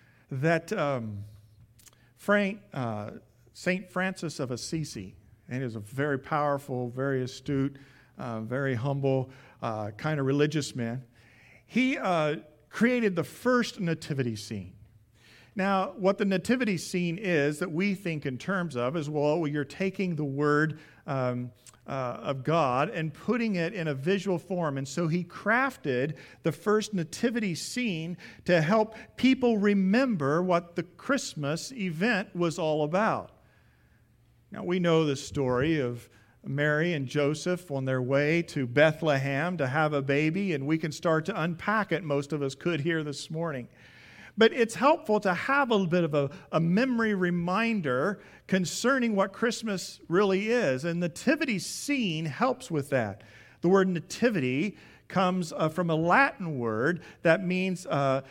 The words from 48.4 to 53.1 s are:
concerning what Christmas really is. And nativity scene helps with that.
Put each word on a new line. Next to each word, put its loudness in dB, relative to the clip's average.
concerning 0
what 2
Christmas -4
really 4
is. 2
And -2
nativity 0
scene -2
helps -2
with -2
that. -2